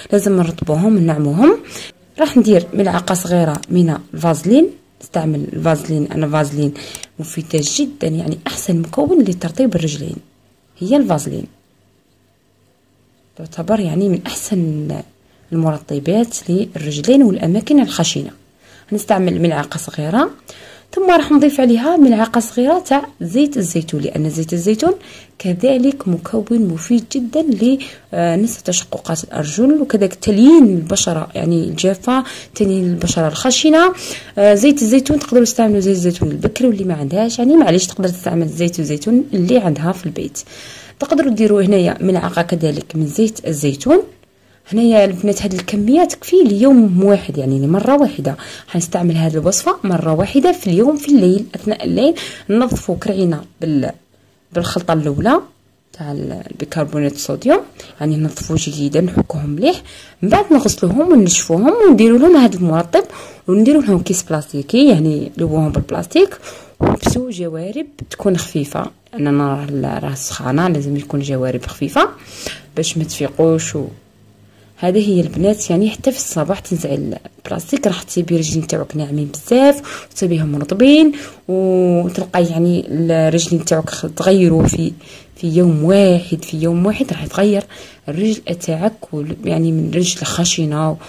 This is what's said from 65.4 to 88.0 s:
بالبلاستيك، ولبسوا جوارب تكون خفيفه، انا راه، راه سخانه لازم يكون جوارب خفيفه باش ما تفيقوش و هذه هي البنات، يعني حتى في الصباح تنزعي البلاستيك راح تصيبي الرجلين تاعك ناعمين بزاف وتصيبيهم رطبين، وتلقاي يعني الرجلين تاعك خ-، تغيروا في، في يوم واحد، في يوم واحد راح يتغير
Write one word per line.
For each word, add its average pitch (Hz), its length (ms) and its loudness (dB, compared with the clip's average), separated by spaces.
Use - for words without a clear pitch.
بالبلاستيك، 156 680 0
ولبسوا - 520 -2
جوارب 180 560 -8
تكون 185 280 -2
خفيفه، - 480 -6
انا 143 400 0
راه، 139 460 -6
راه 139 160 -6
سخانه 135 520 -4
لازم 143 300 -2
يكون 143 220 -6
جوارب 131 460 -4
خفيفه 269 440 -2
باش 160 220 -4
ما 160 60 -2
تفيقوش 160 720 -2
و 143 100 -6
هذه 202 300 0
هي 180 120 2
البنات، 185 480 -2
يعني 196 200 2
حتى - 220 -2
في 262 60 -8
الصباح 170 420 -4
تنزعي 147 580 -6
البلاستيك - 420 -4
راح 180 160 -2
تصيبي 170 320 -4
الرجلين 160 320 -2
تاعك 156 280 -6
ناعمين 147 380 -4
بزاف 277 800 0
وتصيبيهم 160 440 -2
رطبين، 277 560 4
وتلقاي 180 1000 0
يعني 170 440 0
الرجلين 165 760 0
تاعك 160 240 -2
خ-، - 160 -10
تغيروا 175 480 4
في، 160 280 0
في 175 120 -6
يوم 165 360 2
واحد، 175 640 2
في 160 120 -10
يوم 170 280 0
واحد 214 260 -2
راح 151 120 -8
يتغير 202 400 0